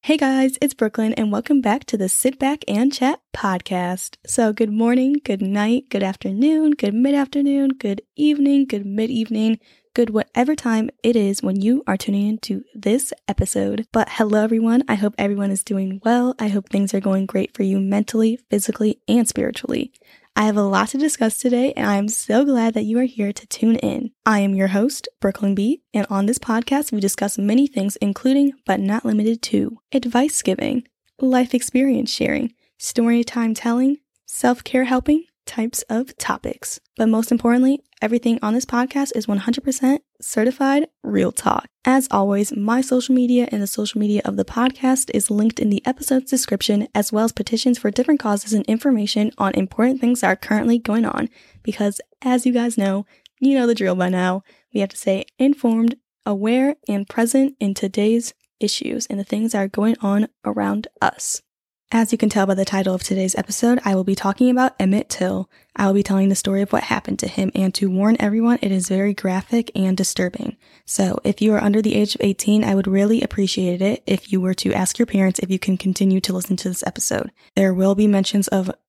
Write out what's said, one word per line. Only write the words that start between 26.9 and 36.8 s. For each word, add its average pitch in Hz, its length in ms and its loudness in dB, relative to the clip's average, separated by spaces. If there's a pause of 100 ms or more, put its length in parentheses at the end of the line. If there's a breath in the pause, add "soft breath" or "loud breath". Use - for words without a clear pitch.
we 214 80 -2
discuss 202 400 -2
many 226 300 2
things, 196 320 -2
including, 269 540 2 (120)
but 196 140 0
not 202 240 -2
limited 220 380 0
to, 208 360 -2 (140)
advice 247 500 0
giving, - 460 -2 (320)
life 254 340 2
experience 254 560 0
sharing, - 420 -2 (280)
story 233 420 2
time 226 320 -2
telling, 254 440 0 (280)
self-care 247 600 0
helping, 277 400 0 (200)
types - 360 -4
of 226 340 -6
topics. - 640 -8 (160)